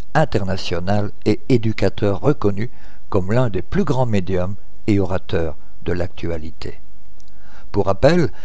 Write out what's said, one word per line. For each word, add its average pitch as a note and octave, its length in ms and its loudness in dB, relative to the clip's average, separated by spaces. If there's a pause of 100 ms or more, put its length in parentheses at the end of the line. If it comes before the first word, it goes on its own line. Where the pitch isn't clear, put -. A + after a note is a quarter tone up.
(140)
international G2 960 0 (140)
et G#2 220 2
éducateur G#2 720 0
reconnu G#2 500 0 (400)
comme F#2+ 220 0
l'un B2 180 2
des F#2 120 0
plus F3+ 240 0
grands C3 200 0
médiums F#2+ 500 0 (320)
et G2+ 120 4
orateurs F2+ 560 0 (300)
de F2+ 80 0
l'actualité. E2 880 -2 (920)
Pour G2 140 0
rappel, C3 440 2 (160)